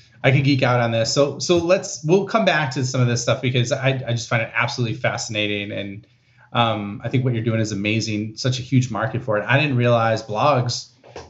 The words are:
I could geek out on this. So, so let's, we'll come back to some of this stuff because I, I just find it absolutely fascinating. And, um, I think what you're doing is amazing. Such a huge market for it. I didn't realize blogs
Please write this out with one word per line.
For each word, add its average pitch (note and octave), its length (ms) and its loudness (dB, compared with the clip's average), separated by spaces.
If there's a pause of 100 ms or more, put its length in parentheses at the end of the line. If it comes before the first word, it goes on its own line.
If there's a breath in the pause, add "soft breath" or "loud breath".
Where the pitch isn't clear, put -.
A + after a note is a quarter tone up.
(220 loud breath)
I C3+ 80 6
could C#3 140 4
geek C3+ 180 4
out B2 180 4
on A#2 100 2
this. A2+ 220 0
So, C#3+ 260 2
so - 180 2
let's, E3+ 480 0
we'll F#3+ 220 4
come G#3 180 0
back D#3 280 2
to C#3 120 -2
some B2+ 160 -2
of B2 60 4
this A#2+ 160 0
stuff A2+ 180 0
because B2+ 320 0
I, C3 160 0 (180)
I A#2+ 60 -4
just A#2 160 -4
find A#2 140 0
it A2 120 -6
absolutely A2+ 440 -2
fascinating. G#2 760 -4
And, G2+ 340 -10 (460 soft breath)
um, G#2+ 500 0
I A#2 60 -8
think B2+ 160 0
what B2 80 0
you're A2+ 100 -2
doing A2+ 180 0
is G#2 120 -2
amazing. G#2+ 640 -2
Such B2+ 220 -2
a A#2+ 40 -8
huge B2+ 280 2
market A2+ 320 -4
for G#2 160 -2
it. G2 100 -2
I B2+ 100 4
didn't D3 200 0
realize A2+ 440 2
blogs A#2+ 680 -2 (380)